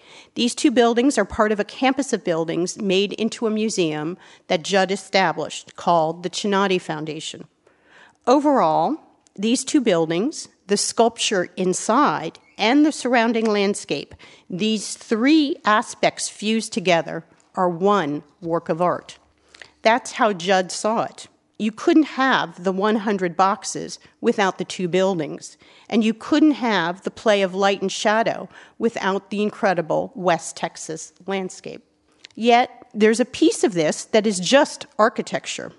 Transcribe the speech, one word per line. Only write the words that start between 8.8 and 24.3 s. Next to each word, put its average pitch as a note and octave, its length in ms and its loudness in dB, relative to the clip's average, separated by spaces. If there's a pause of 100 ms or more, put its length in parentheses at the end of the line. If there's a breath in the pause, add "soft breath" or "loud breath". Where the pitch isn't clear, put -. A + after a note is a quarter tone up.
these A3+ 300 0
two - 160 0
buildings, F3 680 0 (220)
the G#3 80 2
sculpture A3+ 800 0
inside, F#3 840 0 (180)
and C4+ 300 4
the D4 60 2
surrounding A#3 540 0
landscape, G3+ 680 -2 (340 loud breath)
these G#3 460 -4
three C#4 680 2
aspects - 640 0
fused A3 440 -4
together E3 520 0 (300)
are F#3 140 0
one E3+ 540 0 (180)
work E3 300 -4
of E3 100 -2
art. - 380 -2 (640 loud breath)
That's A3+ 300 0
how A3 200 2
Judd F#3 400 0
saw G#3+ 300 -2
it. - 240 -10 (320)
You G#3+ 120 -2
couldn't D#4 340 4
have F3+ 600 -2
the F#3+ 80 0
one G#3+ 240 0
hundred F#3+ 400 -2
boxes F#3 640 -2 (240 soft breath)
without G#3+ 340 0